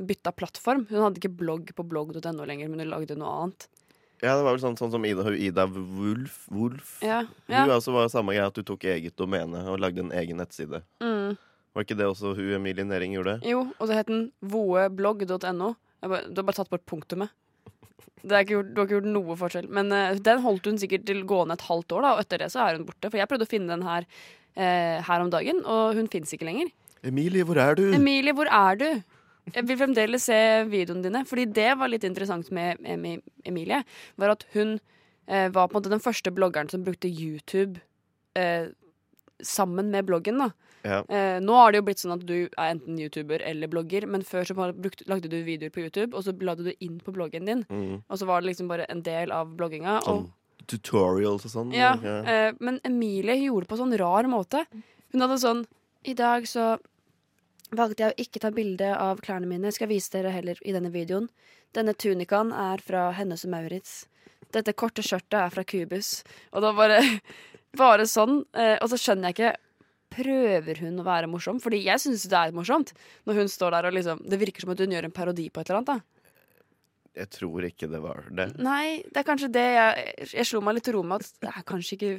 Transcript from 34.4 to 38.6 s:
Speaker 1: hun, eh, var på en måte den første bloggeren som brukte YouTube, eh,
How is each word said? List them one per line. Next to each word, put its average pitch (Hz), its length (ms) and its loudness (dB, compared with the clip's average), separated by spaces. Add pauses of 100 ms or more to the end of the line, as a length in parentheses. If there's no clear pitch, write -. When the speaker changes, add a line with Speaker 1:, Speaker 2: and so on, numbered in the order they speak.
Speaker 1:
hun, 214 260 0 (480)
eh, 190 220 2
var 185 200 6
på 180 80 -4
en 202 60 2
måte 190 100 -4
den 214 80 2
første 220 320 -2
bloggeren 170 380 0
som 185 120 -4
brukte 180 220 -4
YouTube, 175 720 -4 (580)
eh, 170 340 0 (680)